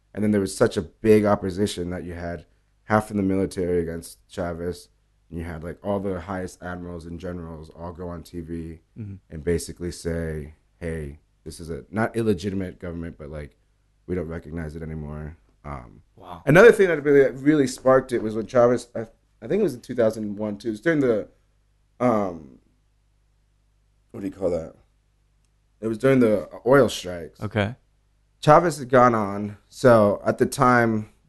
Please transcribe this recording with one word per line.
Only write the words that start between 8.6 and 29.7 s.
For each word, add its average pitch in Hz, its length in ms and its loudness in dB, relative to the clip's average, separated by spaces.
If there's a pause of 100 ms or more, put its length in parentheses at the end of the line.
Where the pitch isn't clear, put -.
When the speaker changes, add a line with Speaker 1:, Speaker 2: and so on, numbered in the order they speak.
Speaker 2:
Mm-hmm. 101 180 -14 (140)
Speaker 1:
and 82 140 -14
basically 85 480 -4
say, 80 640 -8 (240)
"Hey, 78 400 -8 (240)
this 80 160 -14
is 82 100 -14
a, 69 220 -10
not 110 240 -4
illegitimate 98 640 -4
government, 85 380 -10
but, 76 120 -16
like, 73 280 -14 (500)
we 92 80 -4
don't 85 120 -4
recognize 80 480 -10
it 80 60 -12
anymore." 78 560 -10 (260)
Um, 67 380 -14 (140)
Speaker 2:
Wow. 90 320 -18
Speaker 1:
another 190 240 10
thing 196 160 4
that 151 160 -2
really, 139 280 6
really 135 360 2
sparked 131 440 2
it 110 120 -2
was 107 120 -4
when 110 120 -6
Chavez, 123 480 4
I, 113 60 -8 (400)
I 113 60 -14
think 175 120 0
it 220 40 0
was 143 120 -2
in 113 60 -16
two - 140 -10
thousand 110 420 0
one, 104 200 -6
too. 113 120 -8
It - 20 -2
was 107 100 -8
during 165 200 2
the, 110 260 0 (720)
um, 92 580 -2 (1500)
what - 100 -14
do 98 40 -8
you 92 80 -8
call 92 160 -2
that? 80 240 -6 (1080)
It 107 60 -6
was 113 120 -4
during 131 220 4
the 107 280 2 (160)
oil 123 240 4
strikes. 87 520 -12
Speaker 2:
Okay. 104 340 -4 (640)
Speaker 1:
Chavez 151 380 6
had 120 100 -10
gone 123 260 6
on. 101 420 -4 (120)
So 110 560 6